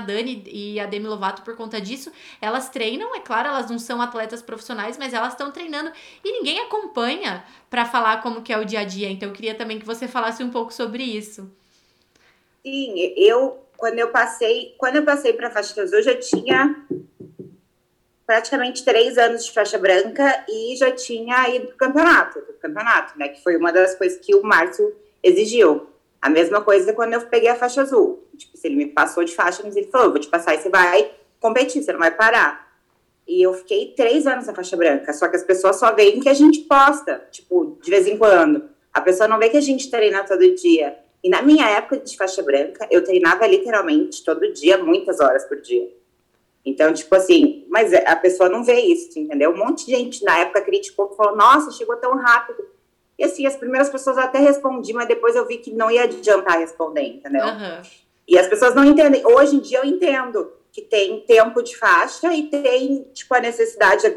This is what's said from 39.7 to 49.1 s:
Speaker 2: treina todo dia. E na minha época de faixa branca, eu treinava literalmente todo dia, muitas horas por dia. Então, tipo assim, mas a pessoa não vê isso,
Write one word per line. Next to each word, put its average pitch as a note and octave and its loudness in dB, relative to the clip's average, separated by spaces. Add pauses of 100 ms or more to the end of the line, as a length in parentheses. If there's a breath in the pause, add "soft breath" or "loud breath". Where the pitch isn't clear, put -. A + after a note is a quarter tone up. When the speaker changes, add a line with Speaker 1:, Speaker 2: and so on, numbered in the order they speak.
Speaker 2:
treina G3+ 0
todo F#3 4
dia. D#3+ 2 (300)
E F#3 0
na F#3 2
minha C#4+ 6
época G#3+ 0
de - -10
faixa F#3+ -6
branca, C#3+ -2
eu E3+ 4
treinava F#3 2
literalmente F#3+ 0
todo E3 -2
dia, F3+ 2
muitas F3 -2
horas C3+ 2
por C#3 -10
dia. A#2+ -4 (760)
Então, D#3 0
tipo - -2
assim, F3 4
mas F#3+ 2
a - 4
pessoa F#3 2
não A#3 -4
vê A#3+ 2
isso, E3+ 0